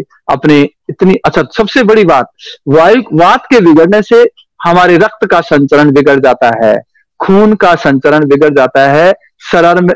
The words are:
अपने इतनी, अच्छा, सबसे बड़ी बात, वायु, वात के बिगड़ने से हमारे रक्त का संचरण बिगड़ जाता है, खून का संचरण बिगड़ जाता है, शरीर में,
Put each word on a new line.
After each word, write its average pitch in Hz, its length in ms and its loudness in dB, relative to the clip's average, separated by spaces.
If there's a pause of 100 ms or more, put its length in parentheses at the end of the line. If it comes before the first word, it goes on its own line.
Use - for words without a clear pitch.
(320)
अपने 147 300 0 (280)
इतनी, 185 260 -2 (100)
अच्छा, 160 180 -2 (140)
सबसे 226 260 -2
बड़ी 214 220 2
बात, 139 240 0 (380)
वायु, 170 340 2 (120)
वात 180 320 0
के 247 160 0
बिगड़ने 170 400 2
से 233 220 2 (360)
हमारे 180 380 0
रक्त - 280 -2
का 175 160 -2
संचरण 147 500 0
बिगड़ 139 280 0
जाता 127 380 0
है, 110 200 0 (420)
खून 208 360 0
का 180 200 0
संचरण 147 520 -2
बिगड़ 143 260 0
जाता 135 360 0
है, 165 240 0 (300)
शरीर 175 380 0
में, 180 140 0